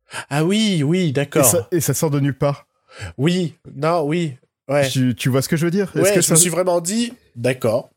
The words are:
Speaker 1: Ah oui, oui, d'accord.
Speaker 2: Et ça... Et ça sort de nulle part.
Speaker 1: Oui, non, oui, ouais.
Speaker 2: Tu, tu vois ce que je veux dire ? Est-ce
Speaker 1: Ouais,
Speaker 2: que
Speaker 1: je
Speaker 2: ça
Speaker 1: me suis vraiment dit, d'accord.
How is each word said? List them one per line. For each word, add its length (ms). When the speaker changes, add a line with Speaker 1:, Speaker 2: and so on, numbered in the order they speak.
Speaker 1:
Ah 140
oui, 400
oui, 280
d'accord. 320
Speaker 2:
Et 40
ça... 240
Et 80
ça 140
sort 160
de 100
nulle 180
part. 280
Speaker 1:
Oui, 360
non, 280
oui, 320
ouais. 200
Speaker 2:
Tu, 260
tu 140
vois 140
ce 60
que 80
je 80
veux 60
dire ? 240
Est-ce 80
Speaker 1:
Ouais, 120
Speaker 2:
que 60
Speaker 1:
je 60
Speaker 2:
ça 80
Speaker 1:
me 40
suis 120
vraiment 300
dit, 320
d'accord. 640